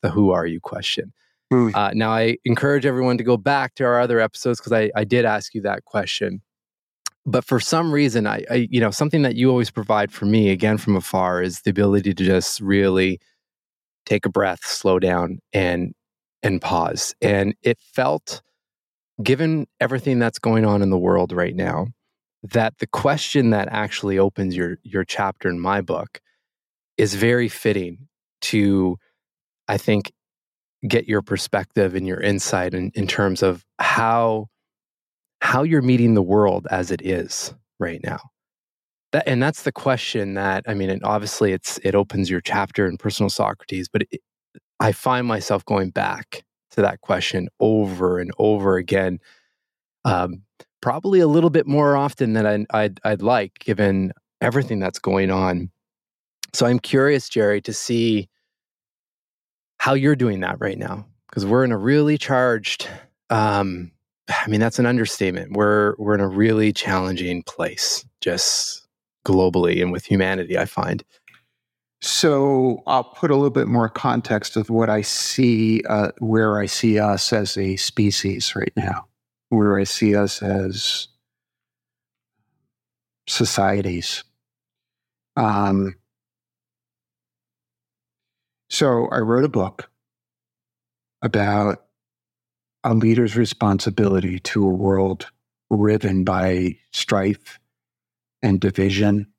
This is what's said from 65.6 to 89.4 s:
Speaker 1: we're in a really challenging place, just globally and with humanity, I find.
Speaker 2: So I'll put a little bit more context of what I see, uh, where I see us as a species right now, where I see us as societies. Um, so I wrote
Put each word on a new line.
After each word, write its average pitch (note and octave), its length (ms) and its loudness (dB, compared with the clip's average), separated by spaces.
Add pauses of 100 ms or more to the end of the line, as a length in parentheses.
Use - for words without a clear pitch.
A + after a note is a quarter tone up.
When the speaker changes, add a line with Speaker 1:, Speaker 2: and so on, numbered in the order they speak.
Speaker 1:
we're G#2+ 160 0
in G2+ 60 0
a G2 80 0
really G#2+ 440 2
challenging F#2 720 -4
place, - 600 -6 (160)
just - 640 -4 (400)
globally F2+ 560 2
and F2+ 100 -2
with F2+ 120 -6
humanity, F#2 540 0
I - 80 0
find. - 360 -6 (1000)
Speaker 2:
So C#3 840 2
I'll B2+ 180 0
put - 260 -4
a C#3+ 40 4
little C#3 160 4
bit B2 180 0
more A#2 200 2
context A#2+ 680 -2
of A2 140 -2
what A2+ 200 2
I G#2+ 120 2
see, A2+ 840 0
uh, G#2 300 0
where A2 420 2
I G2+ 60 -2
see G#2+ 320 2
us G#2 340 0
as G#2 240 -2
a F#2+ 200 -2
species G2 800 -2
right - 220 -4
now, F#2+ 300 -4 (420)
where G#2 300 4
I G2 60 0
see G#2 300 0
us G2+ 280 0
as G2 640 -4 (2250)
societies. G2 1000 -2 (1120)
Um, G2 580 0 (2750)
so B2 400 0
I B2+ 80 -2
wrote A#2+ 260 2